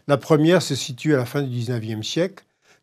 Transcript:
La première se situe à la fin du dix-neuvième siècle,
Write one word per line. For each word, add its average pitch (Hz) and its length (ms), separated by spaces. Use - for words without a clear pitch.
La 143 100
première 160 440
se 139 140
situe 143 400
à - 20
la 123 80
fin 143 160
du 135 80
dix-neuvième 113 540
siècle, 185 420